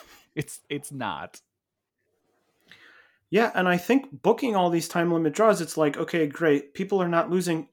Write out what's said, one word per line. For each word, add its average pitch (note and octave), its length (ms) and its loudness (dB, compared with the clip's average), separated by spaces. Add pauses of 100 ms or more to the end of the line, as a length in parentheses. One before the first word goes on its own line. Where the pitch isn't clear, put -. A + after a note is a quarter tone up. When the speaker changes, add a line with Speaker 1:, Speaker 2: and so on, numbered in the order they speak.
(160)
Speaker 1:
<laughs> - 200 -20
it's, - 240 -10 (100)
it's C#3+ 220 -10
not. F#2+ 500 -10 (1900)
Speaker 2:
Yeah, G#3+ 260 2
and F#3 140 2
I F3 80 2
think A#3 440 0
booking A3+ 360 2
all F3+ 120 2
these E3+ 200 -2
time E3+ 220 0
limit D#3+ 220 0
draws, G#3 280 4
it's - 160 -8
like, D3+ 180 2
okay, D#3+ 320 -2
great, D3 460 0
people F#3+ 280 -2
are F3+ 60 0
not E3+ 220 0
losing, E3+ 440 -2